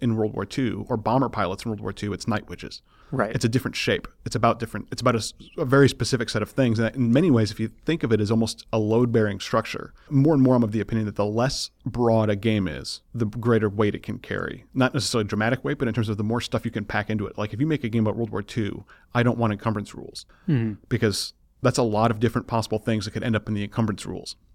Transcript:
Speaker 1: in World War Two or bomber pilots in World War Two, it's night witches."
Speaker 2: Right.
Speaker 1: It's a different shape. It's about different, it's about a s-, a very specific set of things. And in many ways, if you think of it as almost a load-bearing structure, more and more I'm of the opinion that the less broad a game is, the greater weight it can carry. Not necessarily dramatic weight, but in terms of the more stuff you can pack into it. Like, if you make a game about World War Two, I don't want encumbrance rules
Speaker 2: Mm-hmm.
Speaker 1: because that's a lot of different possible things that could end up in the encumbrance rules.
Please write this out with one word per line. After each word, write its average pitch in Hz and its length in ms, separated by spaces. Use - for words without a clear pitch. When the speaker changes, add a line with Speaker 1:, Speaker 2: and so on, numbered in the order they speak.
Speaker 1:
in 117 160
World 107 160
War 110 120
Two 110 440
or 120 80
bomber 117 320
pilots 98 340
in 117 80
World 104 80
War 104 140
Two, 104 180
it's - 160
night 107 220
witches." - 320
Speaker 2:
Right. 113 240
Speaker 1:
It's - 100
a 117 40
different - 260
shape. - 320
It's - 100
about 113 240
different, 107 320
it's 117 100
about 120 140
a 113 40
s-, - 140
a 165 80
very 131 240
specific 117 400
set 107 120
of 104 80
things. 117 300
And 113 160
in 120 160
many 165 180
ways, 110 220
if - 80
you 110 100
think 160 180
of 120 100
it 107 80
as 104 100
almost 113 400
a 113 80
load-bearing 110 600
structure, - 540
more 143 240
and 139 80
more 127 140
I'm 120 80
of 104 80
the 110 80
opinion 110 280
that 101 100
the 101 80
less 117 460
broad 113 440
a 104 60
game 101 320
is, 71 340
the 113 120
greater 110 440
weight 104 260
it - 80
can 107 160
carry. - 540
Not 127 200
necessarily 107 340
dramatic 110 360
weight, 143 140
but 127 100
in 110 60
terms 110 160
of 104 80
the 107 60
more 113 180
stuff - 240
you 113 60
can 107 140
pack 107 240
into 107 180
it. - 100
Like, 104 160
if 104 60
you 147 80
make 151 160
a 117 60
game 110 160
about 104 100
World 117 160
War 104 100
Two, - 440
I 120 100
don't 117 140
want 117 160
encumbrance 104 400
rules - 320
Speaker 2:
Mm-hmm. 113 260
Speaker 1:
because 110 440
that's 123 160
a 131 60
lot 113 280
of 107 80
different 117 280
possible 110 320
things 110 260
that 107 60
could 107 120
end 120 120
up 104 120
in 107 60
the 101 100
encumbrance 104 420
rules. 92 300